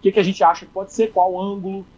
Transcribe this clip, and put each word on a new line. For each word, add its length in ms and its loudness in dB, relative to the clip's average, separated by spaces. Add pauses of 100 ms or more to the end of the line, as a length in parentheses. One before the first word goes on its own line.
que 80 4
que 100 2
a 40 4
gente 180 0
acha 240 2
que 60 -20
pode 200 -10
ser, 200 -2
qual 280 0
ângulo 440 -8 (140)